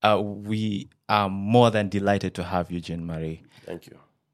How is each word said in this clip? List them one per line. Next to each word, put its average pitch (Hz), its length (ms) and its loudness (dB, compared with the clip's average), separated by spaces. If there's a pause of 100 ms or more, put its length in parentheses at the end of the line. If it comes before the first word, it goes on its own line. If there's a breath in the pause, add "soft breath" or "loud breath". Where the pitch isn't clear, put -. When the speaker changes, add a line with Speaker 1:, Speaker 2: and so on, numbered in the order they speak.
Speaker 1:
Uh, 104 220 4
we 104 680 -4 (200)
are 104 200 2
more 110 400 4
than 104 200 0
delighted 98 460 0
to 90 80 -6
have 87 280 -4
you, 87 80 -4
Jean-Marie. 82 640 -8 (220 soft breath)
Speaker 2:
Thank 87 220 -14
you. - 100 -20 (360)